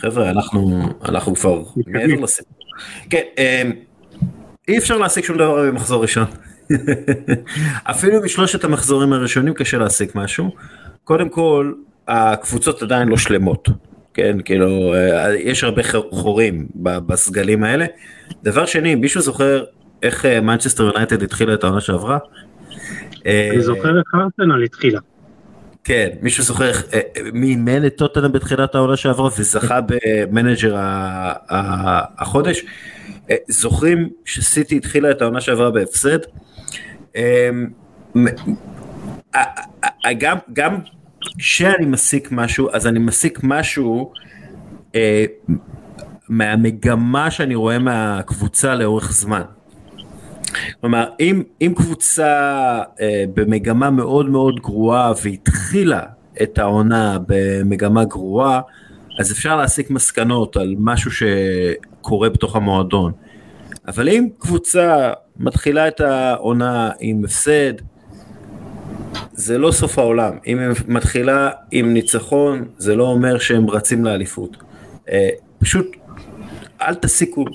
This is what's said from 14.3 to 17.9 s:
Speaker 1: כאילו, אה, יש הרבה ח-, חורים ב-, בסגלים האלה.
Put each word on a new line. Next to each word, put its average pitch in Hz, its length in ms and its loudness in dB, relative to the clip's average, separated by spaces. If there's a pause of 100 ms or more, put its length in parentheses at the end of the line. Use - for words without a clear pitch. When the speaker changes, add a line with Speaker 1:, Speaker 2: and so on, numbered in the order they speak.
Speaker 1:
כאילו, 95 480 2
אה, 92 420 2
יש 117 280 -2
הרבה 117 200 0
ח-, - 120 -2 (160)
חורים 104 640 0
ב-, 90 220 -4
בסגלים 95 640 0
האלה. 139 220 0 (580)